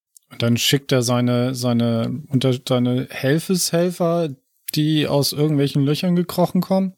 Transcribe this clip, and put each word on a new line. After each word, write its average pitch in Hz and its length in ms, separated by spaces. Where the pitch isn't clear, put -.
Und - 100
dann 117 160
schickt - 340
er 131 100
seine, 123 540
seine, 120 720
unter, 131 260
seine 123 420
Helfeshelfer, 170 1300
die 151 320
aus 143 240
irgendwelchen 143 540
Löchern 175 320
gekrochen 175 420
kommen. 190 380